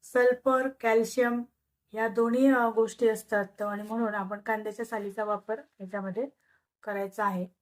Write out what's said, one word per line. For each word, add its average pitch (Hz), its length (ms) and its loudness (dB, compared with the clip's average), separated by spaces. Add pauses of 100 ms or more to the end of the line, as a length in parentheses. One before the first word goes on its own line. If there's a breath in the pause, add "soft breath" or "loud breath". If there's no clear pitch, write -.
सल्फर, 254 640 2 (140)
कॅल्शियम 240 600 2 (500)
या 220 140 -2
दोन्ही, 233 400 4
अ, 247 280 6
गोष्टी 226 320 2
असतात 214 540 -2
आणि 208 220 -6
म्हणून 220 320 -2
आपण 202 240 -6
कांद्याच्या 214 460 -6
सालीचा 208 380 -6
वापर 208 380 -4 (180)
याच्यामध्ये 196 480 -6 (560)
करायचा 202 420 -4
आहे 185 220 -2 (140)